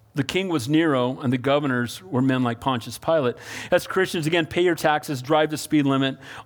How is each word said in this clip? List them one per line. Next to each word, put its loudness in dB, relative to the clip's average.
the 0
king -2
was -2
Nero, 2
and 0
the 0
governors 0
were -2
men 2
like -2
Pontius -4
Pilate. 0
As 2
Christians, -2
again, 2
pay -2
your 4
taxes, 0
drive 2
the -4
speed 2
limit, 2